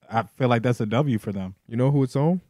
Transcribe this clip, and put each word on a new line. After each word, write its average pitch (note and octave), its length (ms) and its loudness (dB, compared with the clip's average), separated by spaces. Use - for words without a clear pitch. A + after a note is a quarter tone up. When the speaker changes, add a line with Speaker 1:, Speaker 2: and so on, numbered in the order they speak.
Speaker 1:
I A2+ 120 0
feel B2 260 -2
like A#2 140 2
that's B2 180 0
a A#2 60 0
W A#2 320 0
for G#2 140 -6
them. F#2+ 240 -8
Speaker 2:
You A#2 100 -8
know B2+ 140 2
who C#3+ 140 2
it's C3 120 -6
on? E3 340 0